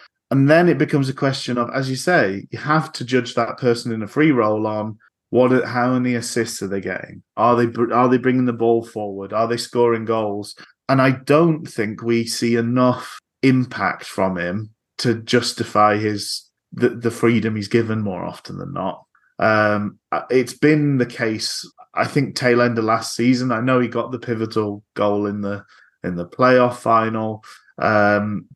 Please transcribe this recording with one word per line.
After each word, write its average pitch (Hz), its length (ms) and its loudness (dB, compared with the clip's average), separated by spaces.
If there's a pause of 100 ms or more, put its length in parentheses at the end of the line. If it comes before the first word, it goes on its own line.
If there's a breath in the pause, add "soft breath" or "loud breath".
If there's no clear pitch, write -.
(320 soft breath)
And 139 160 4
then 170 220 6
it 143 80 2
becomes 139 320 0
a 135 40 -8
question 131 440 -4
of, 120 160 -2
as 135 160 -4
you 131 60 -4
say, 123 560 0
you 107 80 -10
have 151 340 -2
to - 100 -10
judge 120 300 -2
that 117 240 -2
person 120 340 0
in 110 120 -6
a 101 40 -8
free 156 240 2
role 107 360 2
on 107 320 -6 (320 soft breath)
what, 127 340 4
how 123 280 -2
many 123 200 0
assists 117 480 -4
are 104 60 -6
they 95 140 -4
getting? - 420 -10 (120)
Are 120 200 2
they 120 100 4
br-, 117 280 -2
are 123 160 4
they 127 100 4
bringing 127 260 0
the 120 80 0
ball 117 320 2
forward? 98 480 -10
Are 113 140 0
they 120 100 -2
scoring 120 480 0
goals? 104 500 -4 (320 loud breath)
And 135 140 2
I 131 100 4
don't 151 540 2
think 107 380 -6
we 117 240 0
see 117 300 0
enough 123 640 0 (220)
impact 127 640 0
from 95 320 -2
him 95 320 -6 (300)
to 120 160 2
justify 110 840 0
his, 104 500 -6 (260)
the, 120 160 0
the 120 220 -2
freedom 113 440 0
he's 101 120 -6
given 110 340 0
more 92 220 -6
often 87 360 -12
than 92 140 -10
not. 92 300 -6 (360)
Um, 104 580 2 (140)
uh, 80 180 -4
it's 123 240 0
been 147 440 2
the 123 80 2
case, 113 640 -6 (280)
I 98 100 0
think, 110 300 -2
tail 120 260 4
end 120 160 2
of 113 80 -2
last 110 300 -2
season. 123 360 2
I 113 100 -2
know 127 180 2
he 120 80 0
got 113 240 -6
the 123 80 -8
pivotal 110 640 -4 (120)
goal 104 300 0
in 104 160 -4
the, 101 220 -8 (400 soft breath)
in 90 120 -6
the 87 120 -6
playoff 127 500 4
final. 110 640 0 (360 loud breath)
Um, 104 680 2 (100)